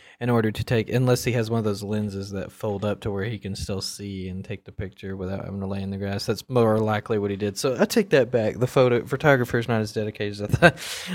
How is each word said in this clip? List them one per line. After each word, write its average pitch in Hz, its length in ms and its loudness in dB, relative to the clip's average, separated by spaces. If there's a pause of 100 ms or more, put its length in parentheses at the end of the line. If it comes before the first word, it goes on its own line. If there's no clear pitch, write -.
(240)
in 120 60 0
order 113 220 4
to - 120 -4
take, 113 260 0
unless 123 360 2
he 120 80 2
has 113 180 0
one 117 60 0
of 110 80 0
those 104 180 -2
lenses 101 480 -4
that 95 180 -6
fold 104 360 -4
up 104 160 -2
to 113 100 -4
where 98 140 -2
he 113 120 -6
can 98 200 -8
still 95 240 -6
see 95 480 -8
and 92 160 -8
take - 180 -12
the - 80 -20
picture 95 460 -10
without 95 260 -6
having 98 160 -8
to 95 80 -4
lay 98 140 -4
in 98 80 -6
the 98 80 -6
grass. 98 280 -4
That's 107 220 -4
more 113 320 4
likely 107 400 0
what 101 100 0
he 101 60 -2
did. 101 220 -2
So 131 200 0
I 151 60 4
take 208 280 2
that 127 200 4
back. 110 260 2
The 120 80 2
photo, 123 400 4
photographer's 127 640 2
not 113 140 2
as 107 100 -2
dedicated 107 480 -4
as - 20 -6
I 101 60 -4
thought. - 300 6 (380)